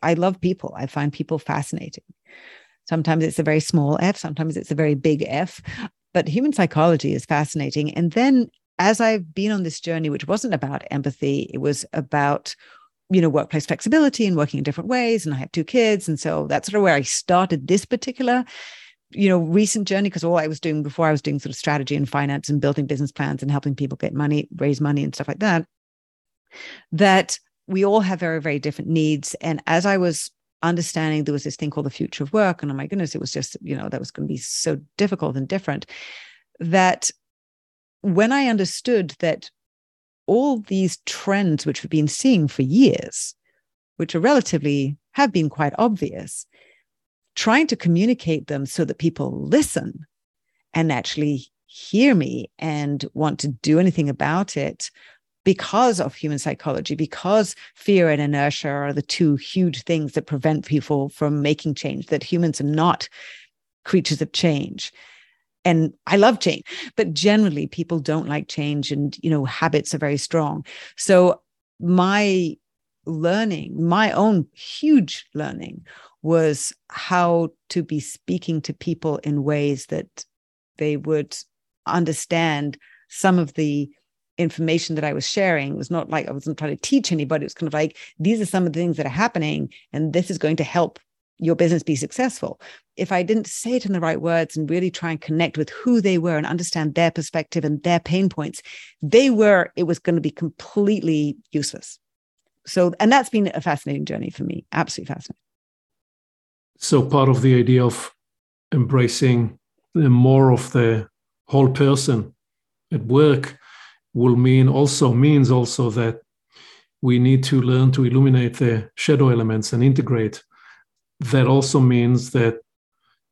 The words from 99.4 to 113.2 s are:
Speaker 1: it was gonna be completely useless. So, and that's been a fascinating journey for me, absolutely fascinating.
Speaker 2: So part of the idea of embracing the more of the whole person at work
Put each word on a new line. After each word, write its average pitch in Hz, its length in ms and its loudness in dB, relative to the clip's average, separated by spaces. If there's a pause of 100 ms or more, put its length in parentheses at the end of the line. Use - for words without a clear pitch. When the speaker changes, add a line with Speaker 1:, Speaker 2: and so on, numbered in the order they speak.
Speaker 1:
it 180 80 0
was 165 160 -2
gonna 170 220 0
be 147 100 -4
completely 165 1080 -2 (140)
useless. - 480 -8 (680)
So, 180 340 0
and 220 120 4
that's 262 180 4
been 208 240 0
a 160 80 -6
fascinating 143 440 -4
journey - 260 -8
for - 120 -10
me, - 280 -8
absolutely - 420 -4
fascinating. - 260 -18 (1400)
Speaker 2:
So 131 280 2
part 135 240 4
of 127 120 4
the 131 160 6
idea 123 280 4
of - 280 -4 (600)
embracing 123 880 2 (340)
the 151 160 4
more 131 420 8
of 127 220 0
the 113 340 2 (400)
whole 139 220 4
person 131 640 2 (580)
at 110 140 -2
work 135 520 4 (560)